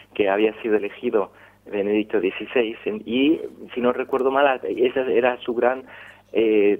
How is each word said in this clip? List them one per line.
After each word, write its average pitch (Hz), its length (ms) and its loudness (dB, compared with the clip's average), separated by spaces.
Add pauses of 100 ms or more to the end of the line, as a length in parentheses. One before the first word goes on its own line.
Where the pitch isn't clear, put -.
(140)
que 101 140 2
había 107 340 2
sido 107 140 2
elegido 104 560 -4 (360)
Benedicto 104 520 0
dieciséis, 110 640 -2
en, 107 220 -6
y 131 340 2 (340)
si 123 60 -6
no 123 120 2
recuerdo 127 380 -2
mal, 135 320 2
esa 120 380 0 (100)
era 120 300 2
su 127 120 -6
gran, 120 300 0 (500)
eh, 104 480 4